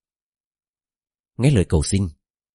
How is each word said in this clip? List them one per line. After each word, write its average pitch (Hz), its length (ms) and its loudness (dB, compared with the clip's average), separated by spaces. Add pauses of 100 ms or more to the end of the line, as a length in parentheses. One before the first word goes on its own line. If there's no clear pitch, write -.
(1400)
Nghe 123 140 2
lời 101 180 2
cầu 78 140 0
xin, 95 260 -4 (460)